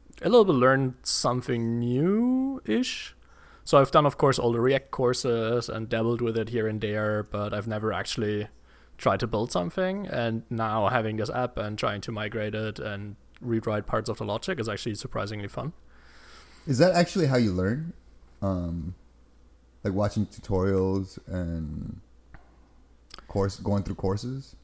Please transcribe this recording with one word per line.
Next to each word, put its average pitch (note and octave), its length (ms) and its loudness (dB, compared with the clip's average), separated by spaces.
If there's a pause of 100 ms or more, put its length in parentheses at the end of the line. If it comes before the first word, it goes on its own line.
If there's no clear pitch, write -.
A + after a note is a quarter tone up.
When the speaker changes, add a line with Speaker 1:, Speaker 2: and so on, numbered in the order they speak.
(220)
Speaker 1:
a - 60 2
little A3+ 160 8
bit F#3 100 4
learn C3 480 4
something A#2+ 760 0
new-ish. A3+ 1400 0 (500)
So D3 160 6
I've C3+ 100 4
done, D3+ 160 6
of C3+ 120 0
course, C3+ 200 4
all A#2+ 140 2
the A#2 80 2
React C3 300 2
courses A#2+ 800 0
and A2+ 200 -6
dabbled A#2 320 0
with A2+ 160 0
it A2 140 -2
here A2 180 0
and G#2+ 120 -4
there, G#2+ 420 -2
but G#2 320 -4
I've G#2 120 -4
never G#2+ 260 -2
actually G#2 560 -2 (500)
tried G2 220 2
to B2 60 -2
build A2 240 0
something. F#3 560 -2
And A#2 440 -2
now A2 380 0
having A2 280 0
this G#2+ 140 -2
app B2 280 -4
and G#2+ 200 -6
trying G#2 240 -2
to A#2 100 -8
migrate G#2+ 420 -4
it G#2+ 240 -6
and G2+ 380 -10 (240)
rewrite A2 460 -2
parts A2 220 -2
of G#2+ 100 -4
the A2 60 -6
logic A2+ 360 -4
is A2 80 -4
actually G#2 280 -4
surprisingly G#2 520 -6
fun. B2 240 -8 (920)
Speaker 2:
Is C3+ 120 0
that F3 160 8
actually F3 320 4
how C3 120 4
you A2 140 4
learn? A2+ 420 -2 (480)
Um, F2 520 -4 (880)
like, G2+ 120 -2
watching G2+ 320 0
tutorials F#2+ 1000 0
and E2 720 -6 (1300)
course, G2 300 0
going G2+ 240 0
through F#2+ 140 -6
courses? B2+ 680 -4